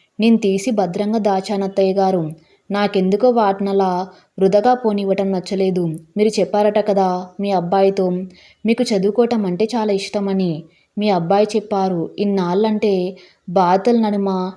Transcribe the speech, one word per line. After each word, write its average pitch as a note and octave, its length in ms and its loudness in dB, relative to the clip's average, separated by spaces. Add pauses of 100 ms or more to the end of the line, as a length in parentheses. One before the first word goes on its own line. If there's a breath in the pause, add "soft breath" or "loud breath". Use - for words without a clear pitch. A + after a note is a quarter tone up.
(200 soft breath)
నేను A3+ 180 4
తీసి G3 340 0
భద్రంగా G3+ 480 0
దాచాను G3 440 0
అత్తయ్య F#3+ 300 0
గారు, F#3+ 380 0 (400 soft breath)
నాకెందుకో G3+ 580 2
వాటినలా G3 800 0 (320 loud breath)
వృధాగా G#3 340 4
పోనివ్వటం G3+ 580 -2
నచ్చలేదు. F3+ 640 -2 (200)
మీరు G#3+ 220 2
చెప్పారట G#3 480 0
కదా F#3 400 0 (120)
మీ G3+ 120 -4
అబ్బాయితో, F#3+ 580 2 (560 loud breath)
మీకు A#3 180 0
చదువుకోవటం A3 640 0
అంటే F3+ 200 -2
చాలా G#3+ 280 -2
ఇష్టమని. F#3+ 680 -2 (340 soft breath)
మీ G#3 120 0
అబ్బాయి F#3+ 460 2
చెప్పారు, F#3+ 540 -2 (100)
"ఇన్నాళ్ళంటే G3 1000 0 (320 loud breath)
బాధల F#3+ 500 2
నడుమ G3 580 -2